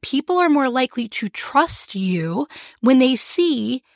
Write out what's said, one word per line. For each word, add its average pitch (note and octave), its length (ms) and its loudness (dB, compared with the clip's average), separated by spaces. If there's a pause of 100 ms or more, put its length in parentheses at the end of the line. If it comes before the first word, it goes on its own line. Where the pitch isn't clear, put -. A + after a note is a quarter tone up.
people D4+ 360 -2
are F4 100 4
more C#4+ 200 2
likely B3 400 -2
to - 200 -6
trust - 640 -2
you F3+ 540 -2 (320)
when C4 180 6
they B3+ 160 4
see B3+ 680 -2 (120)